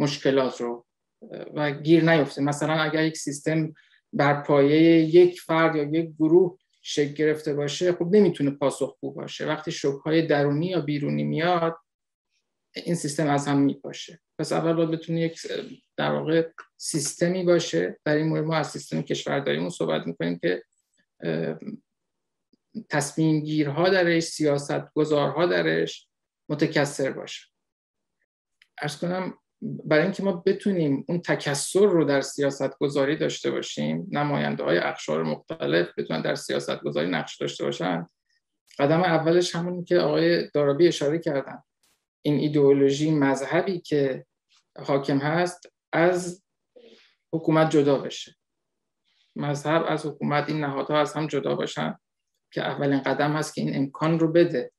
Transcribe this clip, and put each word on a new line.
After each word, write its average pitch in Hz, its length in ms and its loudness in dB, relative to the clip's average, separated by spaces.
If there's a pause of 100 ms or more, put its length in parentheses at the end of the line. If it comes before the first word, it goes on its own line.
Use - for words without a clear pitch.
مشکلات 135 600 0
رو، 120 260 -8 (360)
اه، - 320 -14
و 151 160 -2
گیر 160 400 4
نیفته. 143 320 2
مثلاً 147 320 0
اگر 156 300 0
یک 156 120 -2
سیستم 156 580 -2 (380)
بر 143 300 2
پایهٔ 156 680 6
یک 175 320 6
فرد 160 360 2
یا 147 60 0
یک 160 320 -2
گروه 170 440 4 (240)
شکل 143 300 -2
گرفته 151 420 0
باشه، 147 380 0
خب 175 200 -2
نمیتونه 175 380 4
پاسخگو 135 640 -4
باشه. 143 340 -10
وقتی 151 260 -6
شوک 139 280 -4
های 160 260 2
درونی 147 400 2
یا 180 140 -2
بیرونی 147 440 -2
میاد، 165 520 0 (960)
این 175 200 -4
سیستم 151 320 -4
از 143 220 0
هم 139 100 2
میپاشه. - 600 -2 (180)
پس 151 140 -4
اول 165 200 0
باید 165 180 2
بتونه 165 300 -4
یک، 165 200 -4 (560)
در 147 160 -2
واقع 160 380 0 (260)
سیستمی 175 680 -2
باشه. 170 600 0
در 151 120 2
این 156 100 0
مورد 156 180 0
ما 160 120 -2
از 147 140 -2
سیستم 156 320 -6
کشورداریمون 147 680 -4
صحبت 80 360 -4
می‌کنیم 85 320 -4
که، 90 240 -2 (580)
اه، 80 380 -4 (1300)
تصمیم 156 520 0
گیرها 151 480 0
درش، 175 340 2
سیاست 147 720 -2
گذارها 147 520 0
درش 160 600 -2 (400)
متکثر 143 640 0
باشه. - 360 -12 (1300)
عرض 147 180 -6
کنم 180 420 -6 (240)
برای 147 400 0
اینکه 190 200 -2
ما 196 100 0
بتونیم 175 760 0
اون 175 100 -2
تکثر 156 680 0
رو 170 180 4
در 139 160 2
سیاست 139 580 -2
گذاری 143 380 0
داشته 143 340 -4
باشیم، 151 600 -4
نماینده 143 540 -2
های 80 140 2
اقشار 76 440 -2
مختلف 78 760 -2
بتونن 156 260 -4
در - 120 -2
سیاست - 460 -6
گذاری 147 300 -4
نقش - 260 -6
داشته - 280 -6
باشن، 170 420 -4 (720)
قدم 147 220 2
اولش 170 540 2
همون 175 300 -6
که 175 140 2
آقای 160 520 2
دارابی 147 380 4
اشاره 156 300 0
کردن، 147 440 -6 (600)
این 147 160 2
ایدئولوژی 139 720 4
مذهبی 156 680 0
که 139 460 -2 (500)
حاکم 139 420 0
هست 165 480 -2 (260)
از 175 500 0 (920)
حکومت 160 380 2
جدا 143 280 4
بشه. - 380 -10 (1000)
مذهب 147 520 -2
از 156 180 -4
حکومت، 147 420 -4
این 156 120 -2
نهادها 139 400 -2
از 143 120 0
هم 151 140 -4
جدا 143 280 -2
باشن - 440 -6 (540)
که - 100 -6
اولین 139 380 0
قدم 143 320 0
هست 151 220 -4
که 147 60 -6
این 147 160 -2
امکان 156 420 0
رو 160 140 2
بده، 156 460 2